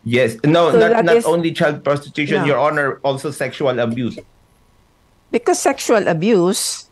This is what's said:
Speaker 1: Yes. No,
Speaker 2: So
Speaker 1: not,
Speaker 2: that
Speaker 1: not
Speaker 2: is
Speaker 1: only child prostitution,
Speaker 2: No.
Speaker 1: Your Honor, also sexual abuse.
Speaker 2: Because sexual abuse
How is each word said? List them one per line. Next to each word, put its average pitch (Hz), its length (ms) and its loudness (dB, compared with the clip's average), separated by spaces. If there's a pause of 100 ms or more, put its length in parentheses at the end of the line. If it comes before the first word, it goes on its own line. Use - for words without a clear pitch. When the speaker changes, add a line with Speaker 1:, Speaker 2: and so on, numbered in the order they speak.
Speaker 1:
Yes. 120 400 0
No, 165 280 4
Speaker 2:
So 233 60 4
Speaker 1:
not, 220 120 4
Speaker 2:
that 226 140 2
Speaker 1:
not 233 120 4
Speaker 2:
is 233 80 2
Speaker 1:
only 165 280 0
child 151 320 -2
prostitution, 143 580 -2
Speaker 2:
No. - 20 -2
Speaker 1:
Your 143 140 2
Honor, 147 440 -2
also 139 280 -4
sexual 131 480 -4
abuse. 117 400 -4 (1120)
Speaker 2:
Because 277 260 0
sexual - 480 0
abuse 180 840 0